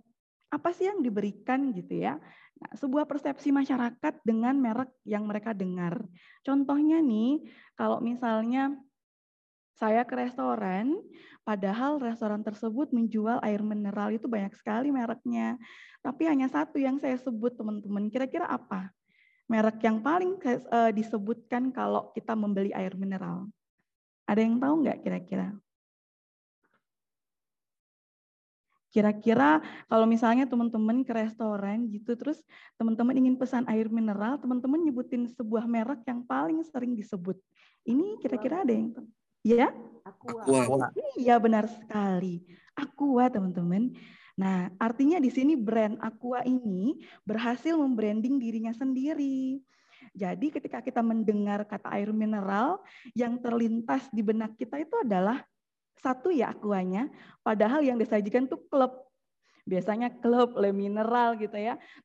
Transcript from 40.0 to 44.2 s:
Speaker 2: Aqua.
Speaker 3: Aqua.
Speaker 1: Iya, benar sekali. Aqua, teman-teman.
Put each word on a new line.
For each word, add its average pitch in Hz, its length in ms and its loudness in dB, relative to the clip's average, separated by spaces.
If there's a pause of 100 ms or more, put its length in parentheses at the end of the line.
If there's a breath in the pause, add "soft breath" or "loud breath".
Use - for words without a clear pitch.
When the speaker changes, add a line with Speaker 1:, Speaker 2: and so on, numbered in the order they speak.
Speaker 2:
Aqua. - 400 -12
Speaker 3:
Aqua. 131 480 4 (240)
Speaker 1:
Iya, 240 240 6
benar 220 320 4
sekali. 185 720 -2 (320 loud breath)
Aqua, 262 560 2
teman-teman. 190 640 0 (400 loud breath)